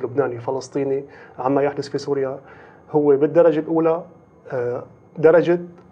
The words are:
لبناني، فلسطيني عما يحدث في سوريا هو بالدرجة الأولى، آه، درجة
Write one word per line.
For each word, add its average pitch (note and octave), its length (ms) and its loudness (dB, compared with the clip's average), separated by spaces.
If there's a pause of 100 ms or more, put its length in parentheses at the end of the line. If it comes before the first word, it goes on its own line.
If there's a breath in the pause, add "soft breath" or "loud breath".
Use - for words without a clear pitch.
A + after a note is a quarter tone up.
لبناني، A#2+ 360 -4
فلسطيني C#3 680 -6 (340 loud breath)
عما C#3 220 0
يحدث - 280 -4
في C#3 80 -8
سوريا C3+ 420 -6 (520 loud breath)
هو D3 260 4
بالدرجة D#3 420 4
الأولى، E3 440 -2 (480)
آه، B2 320 -6 (340)
درجة E3 420 4 (320)